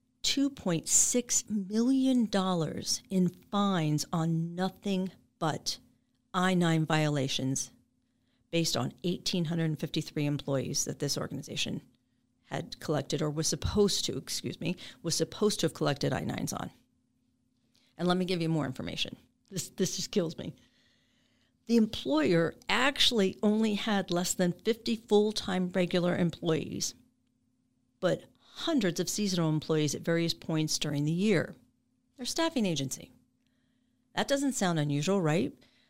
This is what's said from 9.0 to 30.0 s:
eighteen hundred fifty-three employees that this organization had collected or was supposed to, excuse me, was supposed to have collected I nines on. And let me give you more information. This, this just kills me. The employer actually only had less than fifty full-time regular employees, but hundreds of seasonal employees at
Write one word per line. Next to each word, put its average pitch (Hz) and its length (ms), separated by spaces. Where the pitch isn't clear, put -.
eighteen 175 420
hundred 160 340
fifty-three 156 460
employees 143 600
that - 140
this 143 180
organization - 640
had - 340
collected 147 420
or 151 80
was 156 180
supposed - 580
to, - 120
excuse - 420
me, - 160
was 165 120
supposed 202 440
to 170 60
have 156 80
collected 143 400
I - 80
nines - 300
on. - 200
And 170 100
let 180 100
me 185 80
give 175 160
you 160 80
more 160 160
information. - 500
This, 190 180
this - 280
just - 120
kills 165 280
me. - 180
The 233 100
employer 220 800
actually 233 760
only 214 320
had 202 340
less 175 240
than 180 180
fifty 220 440
full-time 208 800
regular 180 400
employees, 170 800
but 175 240
hundreds 196 600
of 175 100
seasonal 180 400
employees 156 440
at - 80